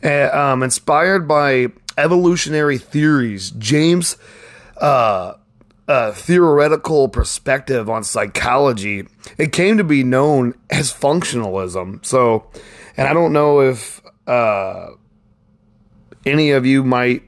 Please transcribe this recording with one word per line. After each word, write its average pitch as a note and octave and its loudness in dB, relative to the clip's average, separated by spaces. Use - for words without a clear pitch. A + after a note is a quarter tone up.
Uh, C#3+ 0
um, C#3 0
inspired D#3 0
by C#3 2
evolutionary D3+ 0
theories, A#2+ -2
James', D3+ 0
uh, A2+ 0
uh, A#2+ 0
theoretical D3+ 2
perspective A#2+ -4
on A2 -4
psychology, G#2 -2
it D3 -2
came G3+ 2
to G#3 2
be D3 2
known C3 2
as C#3+ -4
functionalism. G2 -4
So, A#2+ 0
and C3+ -2
I D3 0
don't E3 2
know D3 4
if, C3 -2
uh, G2 -2
any D3 2
of C3 2
you C3+ 2
might B2 0